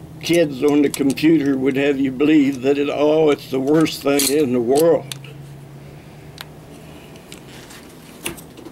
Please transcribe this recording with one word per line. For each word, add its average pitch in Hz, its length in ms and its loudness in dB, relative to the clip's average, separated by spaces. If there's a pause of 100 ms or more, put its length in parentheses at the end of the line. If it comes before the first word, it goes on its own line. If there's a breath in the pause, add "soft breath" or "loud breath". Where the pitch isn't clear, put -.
(240)
kids 151 400 0
on 147 160 4
the 143 80 2
computer 139 680 2
would 131 180 0
have 139 240 0
you 135 100 0
believe 139 520 2
that 139 160 0
it, 143 120 0
oh, 151 380 2
it's - 220 -2
the 131 100 -2
worst 151 420 0
thing 139 340 0
in 135 180 0
the 123 60 0
world. 139 540 2 (3500 loud breath)